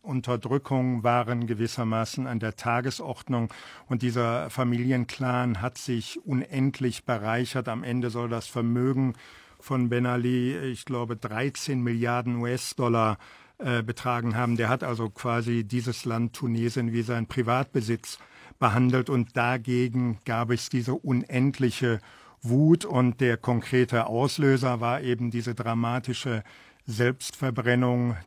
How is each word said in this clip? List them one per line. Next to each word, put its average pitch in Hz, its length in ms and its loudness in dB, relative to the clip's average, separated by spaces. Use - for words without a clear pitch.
Unterdrückung 127 1000 0
waren 120 420 2
gewissermaßen 113 800 -2
an 120 140 -4
der 110 160 -4
Tagesordnung. 123 960 -2
Und 117 160 -2
dieser 120 480 0
Familienclan 123 1120 0
hat 123 160 -6
sich - 460 -6
unendlich 131 800 -2
bereichert. 117 640 -2
Am 113 160 -6
Ende 123 260 -2
soll 120 180 -4
das 113 200 -6
Vermögen 123 640 0
von 123 300 -2
Ben 123 160 2
Ali, 123 520 0
ich 127 280 -8
glaube, 120 300 -6
dreizehn 127 680 -4
Milliarden 120 520 0
U-S-Dollar, 117 840 0
äh, 123 240 0
betragen 117 540 -2
haben. 117 220 2
Der 113 100 2
hat 135 160 0
also 113 240 -2
quasi 117 560 -2
dieses 120 400 -4
Land 117 300 -2
Tunesien 117 580 0
wie 117 80 0
sein 113 260 -2
Privatbesitz 120 920 0
behandelt 123 500 4
und 123 260 0
dagegen 123 920 0
gab 117 240 0
es 117 180 0
diese 123 240 -2
unendliche 127 1080 0
Wut 156 420 6
und 127 380 2
der 120 160 4
konkrete 120 720 2
Auslöser 131 720 2
war 120 200 0
eben 120 300 0
diese 117 240 -4
dramatische 117 880 -2
Selbstverbrennung 123 1300 0